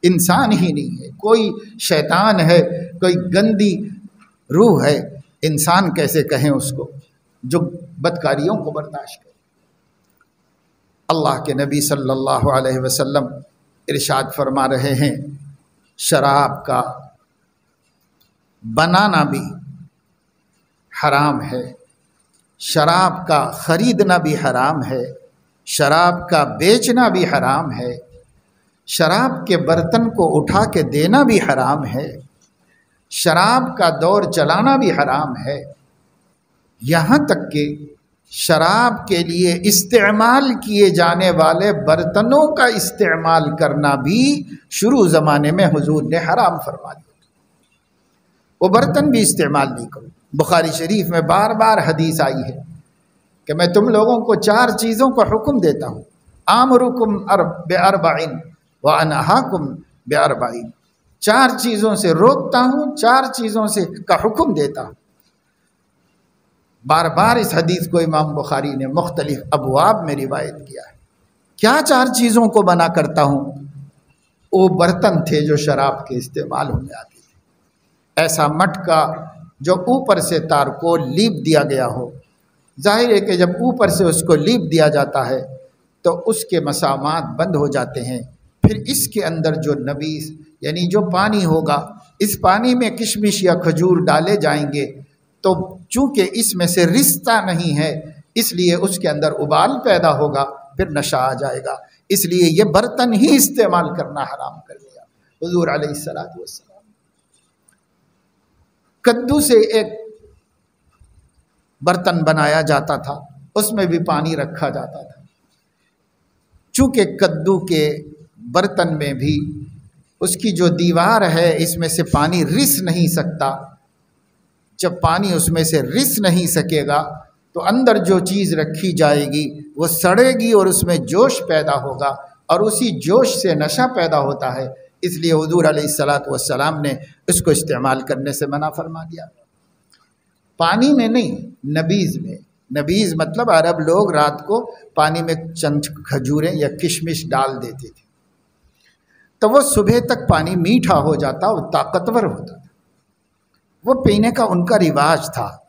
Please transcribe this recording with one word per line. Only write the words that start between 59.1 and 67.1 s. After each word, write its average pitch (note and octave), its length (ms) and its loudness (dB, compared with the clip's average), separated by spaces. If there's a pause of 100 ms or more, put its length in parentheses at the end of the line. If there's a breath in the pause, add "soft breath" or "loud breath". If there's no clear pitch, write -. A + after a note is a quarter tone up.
बेअरबाइन।" A#2+ 640 -2 (500)
चार B3 360 0
चीज़ों A3 380 0
से F3 160 0
रोकता A#3+ 460 2
हूँ, C4+ 380 0
चार B3+ 320 2
चीज़ों A3 380 -4
से G3+ 180 -2
का E3+ 320 -2
हुक्म A3+ 380 0
देता C#3+ 260 -4
हूँ। A#2 140 -14 (1900)
बार D#3 240 2
बार A3 300 2